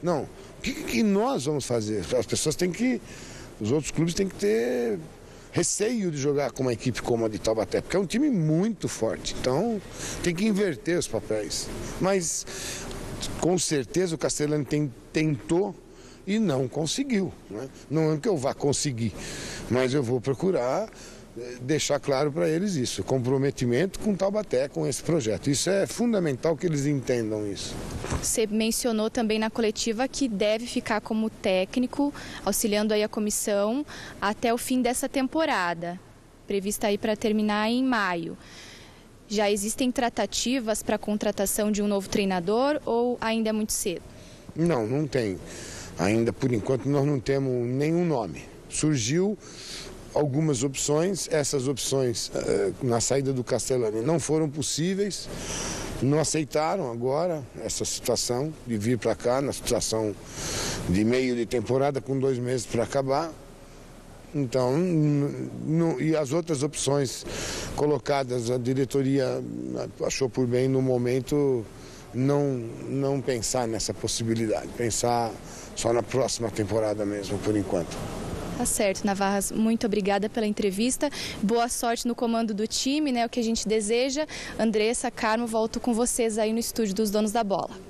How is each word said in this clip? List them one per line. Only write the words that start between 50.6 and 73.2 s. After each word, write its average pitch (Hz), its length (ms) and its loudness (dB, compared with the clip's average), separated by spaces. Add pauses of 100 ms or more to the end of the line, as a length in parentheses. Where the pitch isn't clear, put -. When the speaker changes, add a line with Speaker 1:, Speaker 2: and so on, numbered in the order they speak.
Speaker 1:
opções, 151 680 0
essas 143 360 2
opções, 131 680 0
eh, 170 360 2 (120)
na 117 180 2
saída 135 320 2
do 123 100 -2
Castellani 110 580 0
não 156 180 2
foram 156 280 2
possíveis, 170 800 -2 (720)
não 143 200 4
aceitaram 156 720 0
agora 139 520 0 (200)
essa - 200 -2
situação 135 680 0 (140)
de 117 100 -2
vir 110 220 2
pra 113 160 2
cá, 123 260 2
na 135 100 -2
situação 110 640 0 (720)
de 95 160 4
meio 123 320 4
de 117 120 -2
temporada, 131 520 2
com 135 200 -2
dois 131 180 2
meses 123 300 -2
pra 117 160 0
acabar. 139 480 0 (1040)
Então, 131 420 2
n-, 147 720 2 (160)
n-, 160 380 2
e 156 120 2
as 147 160 0
outras 165 300 0
opções 143 640 0 (500)
colocadas, 135 760 0
a 127 60 0
diretoria 131 840 2 (640)
achou - 240 0
por 127 160 2
bem, 123 220 2
no 131 140 4
momento, 127 840 2 (480)
não, 143 300 2 (440)
não 139 340 0